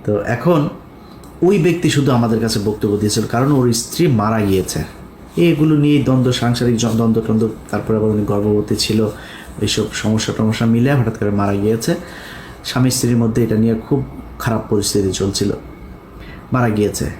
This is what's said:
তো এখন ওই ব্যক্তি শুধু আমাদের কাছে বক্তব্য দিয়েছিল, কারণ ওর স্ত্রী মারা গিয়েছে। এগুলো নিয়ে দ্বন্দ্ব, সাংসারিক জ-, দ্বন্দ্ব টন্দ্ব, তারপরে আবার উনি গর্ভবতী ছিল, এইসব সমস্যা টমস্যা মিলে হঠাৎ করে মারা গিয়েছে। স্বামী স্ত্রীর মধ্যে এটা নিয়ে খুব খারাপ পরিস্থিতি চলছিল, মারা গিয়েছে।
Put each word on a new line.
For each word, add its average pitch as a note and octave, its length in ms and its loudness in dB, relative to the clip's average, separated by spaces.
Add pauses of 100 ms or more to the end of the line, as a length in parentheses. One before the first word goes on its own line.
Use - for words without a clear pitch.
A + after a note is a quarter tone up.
তো G#2 180 0
এখন D#3 460 0 (720)
ওই F#3+ 160 4
ব্যক্তি E3 320 2
শুধু C#3 220 2
আমাদের A#2 280 2
কাছে G#2+ 240 0
বক্তব্য G#2 320 0
দিয়েছিল, G#2 300 0
কারণ C3 260 0
ওর B2 200 4
স্ত্রী - 340 -2
মারা A2 340 2
গিয়েছে। F#2+ 440 0 (520)
এগুলো D#3 400 4
নিয়ে D3 260 4
দ্বন্দ্ব, B2+ 300 2
সাংসারিক A#2+ 440 2
জ-, A#2+ 100 0
দ্বন্দ্ব A2+ 340 2
টন্দ্ব, A2 280 0 (220)
তারপরে G#2 260 -2
আবার G#2+ 140 2
উনি G#2 140 0
গর্ভবতী G#2 520 0
ছিল, G#2+ 320 0 (520)
এইসব A2 320 -2
সমস্যা G#2+ 440 -2
টমস্যা A2 300 0
মিলে A#2 280 4
হঠাৎ A2+ 240 0
করে G#2 120 0
মারা G2+ 240 0
গিয়েছে। A2 400 0 (720)
স্বামী B2+ 260 0
স্ত্রীর B2 260 0
মধ্যে A#2 280 2
এটা A2 120 0
নিয়ে A2+ 180 4
খুব C3 300 -2 (340)
খারাপ A2+ 300 -2
পরিস্থিতি G2+ 440 0
চলছিল, G2 400 -2 (1000)
মারা B2 160 2
গিয়েছে। G#2 520 0